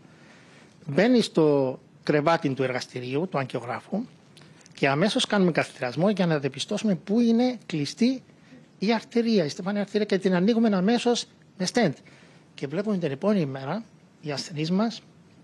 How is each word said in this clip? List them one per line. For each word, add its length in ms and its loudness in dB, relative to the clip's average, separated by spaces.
μπαίνει 340 4
στο 580 2
κρεβάτι 480 2
του 120 -2
εργαστηρίου, 680 -4
του 100 -6
αγκιογράφου, 680 -6
και 140 0
αμέσως 380 0
κάνουμε 240 2
καθιδρασμό 600 -2
για 160 0
να 120 2
διαπιστώσουμε 560 -4
πού 260 -2
είναι 460 2
κλειστή 560 -2
η 160 0
αρτηρία, 500 0
η 40 -2
στεφάνια 320 -6
αρτηρία, 260 -2
και 120 2
την 160 2
ανοίγουμε 420 4
αμέσως 480 2
με 80 -4
στέντ. 280 2
Και 120 -8
βλέπουμε 320 -2
την 120 -2
επόμενη 360 0
μέρα, 380 -6
οι 100 -8
ασθενείς 400 -6
μας 320 0